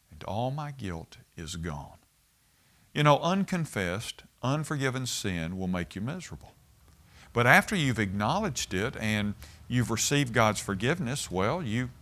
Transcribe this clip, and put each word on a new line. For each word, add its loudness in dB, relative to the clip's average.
and -16
all -4
my -8
guilt -10
is -10
gone." -8
You 2
know, 8
unconfessed, -2
unforgiven -2
sin -2
will -4
make -2
you -6
miserable. -10
But 4
after 8
you've 2
acknowledged -2
it -2
and 0
you've 2
received 2
God's 4
forgiveness, -2
well, 0
you, -2